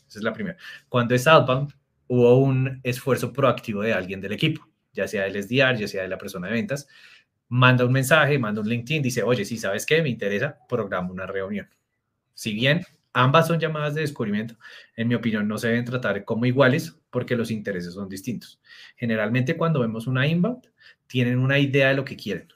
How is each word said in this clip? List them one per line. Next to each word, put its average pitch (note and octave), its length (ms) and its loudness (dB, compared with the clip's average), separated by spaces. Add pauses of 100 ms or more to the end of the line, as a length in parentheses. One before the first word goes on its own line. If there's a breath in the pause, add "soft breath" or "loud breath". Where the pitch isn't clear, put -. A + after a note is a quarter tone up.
Esa - 120 -20
es G#2 40 -10
la A2 100 -2
primera. F#2+ 240 -10 (300 loud breath)
Cuando B2 280 2
es B2 100 2
outbound, D3 480 4 (340)
hubo B2 300 6
un C3 460 2
esfuerzo B2 500 -2
proactivo A#2 480 0
de A2 120 0
alguien F#2 280 -6
del G2 120 -8
equipo, D#3 360 -4 (240)
ya F#2+ 140 -4
sea G2 160 -4
del G2 140 -4
S G2 100 -6
D B2+ 140 0
R, B2+ 180 2
ya G2+ 80 -4
sea F#2+ 160 -6
de F#2 60 -8
la F#2 100 -8
persona F#2+ 280 -10
de G#2+ 60 -6
ventas, A#2 340 -6 (600 loud breath)
manda B2 380 6
un B2 60 2
mensaje, C#3 460 4
manda G#2+ 240 -2
un G#2 60 -4
LinkedIn, A#2+ 340 -4
dice, A#2+ 220 -2
"Oye, A2 220 0
sí, A2+ 120 -6
¿sabes G#2+ 280 -4
qué? D#3+ 180 2
Me C#3 60 -2
interesa, G#2 580 -4
programa G2 440 -4
una F#2 140 -8
reunión". F#2+ 440 -6 (640)
Si A2 200 -8
bien C#3 320 0 (280)
ambas C#3+ 340 4
son E3 120 0
llamadas D3+ 360 -4
de D#3 60 -4
descubrimiento, A2+ 540 -4 (400 loud breath)
en A#2 120 -2
mi A#2+ 80 0
opinión A2 320 -2
no G#2+ 100 -4
se A2+ 120 -2
deben A#2 160 0
tratar A#2 400 -4
como A#2 200 -2
iguales B2+ 540 2 (100)
porque B2 260 -4
los A2+ 140 -2
intereses F#2 440 -6
son G2 160 -10
distintos. F#2+ 500 -10 (380 loud breath)
Generalmente A#2+ 600 0
cuando E3 220 0
vemos A2+ 260 -4
una C3 220 0
inbound, F#3 400 0 (400 soft breath)
tienen B2 320 0
una C3+ 180 2
idea C3+ 320 4
de C3+ 60 2
lo C3+ 80 0
que - 140 -12
quieren. F#2 380 -8